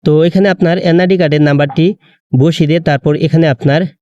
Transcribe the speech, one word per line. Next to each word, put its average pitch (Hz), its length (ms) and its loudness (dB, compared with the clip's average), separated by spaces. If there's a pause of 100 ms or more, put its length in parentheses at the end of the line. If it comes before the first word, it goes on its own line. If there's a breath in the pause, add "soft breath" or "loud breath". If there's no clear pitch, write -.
তো 151 200 2
এখানে 190 240 0
আপনার 185 300 0
এনআইডি 180 380 0
কার্ডের 151 260 0
নাম্বারটি 147 520 0 (440 soft breath)
বসিয়ে 156 280 0
দিয়ে 160 140 -2
তারপর 147 360 -2
এখানে 160 320 0
আপনার 143 340 -2 (200)